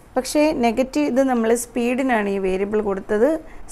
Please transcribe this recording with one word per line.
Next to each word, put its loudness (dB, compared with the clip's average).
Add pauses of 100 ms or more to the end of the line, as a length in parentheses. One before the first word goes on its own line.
(160)
പക്ഷേ 0 (220)
നെഗറ്റീവ്, 0
ഇത് 2
നമ്മൾ 2 (160)
സ്പീഡിനാണ് -2
ഈ -2 (100)
variable -2
കൊടുത്തത്. 0 (420)